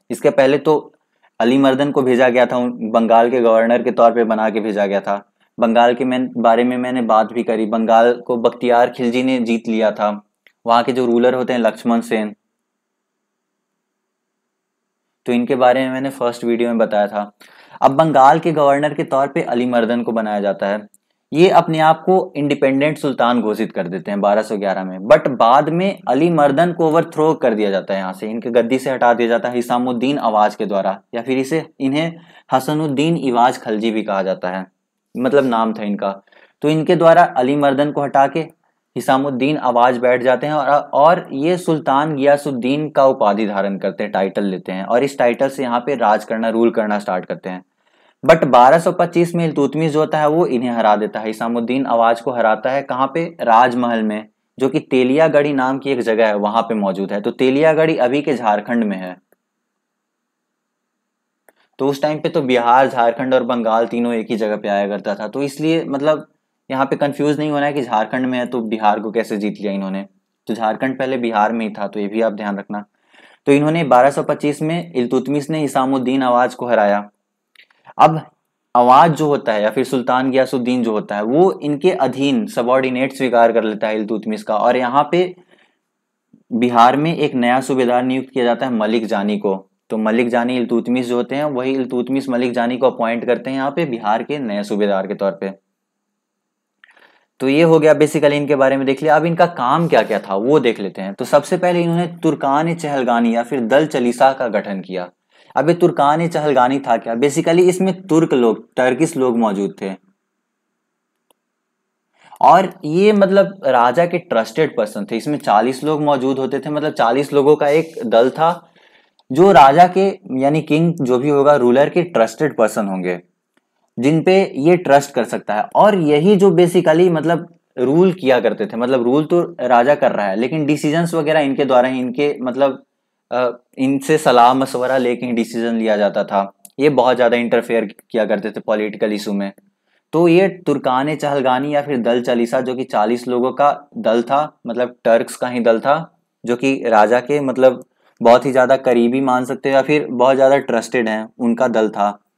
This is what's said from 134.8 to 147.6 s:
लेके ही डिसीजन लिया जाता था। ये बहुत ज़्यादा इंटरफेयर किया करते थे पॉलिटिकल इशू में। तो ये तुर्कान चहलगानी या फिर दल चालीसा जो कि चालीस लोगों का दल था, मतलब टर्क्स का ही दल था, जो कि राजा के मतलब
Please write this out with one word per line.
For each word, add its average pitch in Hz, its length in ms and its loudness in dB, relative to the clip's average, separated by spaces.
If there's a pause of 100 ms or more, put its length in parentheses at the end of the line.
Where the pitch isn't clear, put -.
लेके 123 280 -2
ही 123 60 -6
डिसीजन 117 440 -4
लिया 110 220 0
जाता 101 260 0
था। 98 280 -4 (280)
ये 147 120 4
बहुत 127 240 2
ज़्यादा 120 220 2
इंटरफेयर 117 480 -2 (240)
किया 110 160 -2
करते 104 260 -4
थे 110 80 -12
पॉलिटिकल 107 540 -4
इशू 104 200 -6
में। 98 180 -6 (640)
तो 170 140 2
ये 180 200 4 (180)
तुर्कान 139 500 -2
चहलगानी 139 600 -2
या 143 60 0
फिर 143 160 -4
दल 120 240 0
चालीसा 120 400 -2
जो 123 140 -6
कि 127 80 -6
चालीस 120 440 -2
लोगों 123 240 -2
का 143 180 2 (280)
दल 113 240 0
था, 139 200 0 (260)
मतलब 123 360 -6
टर्क्स 117 320 0
का 127 120 -6
ही 123 120 -6
दल 113 200 2
था, 147 380 -2 (260)
जो 120 120 -4
कि 135 180 -2 (140)
राजा 110 320 4
के 147 220 -2
मतलब 127 420 2 (380)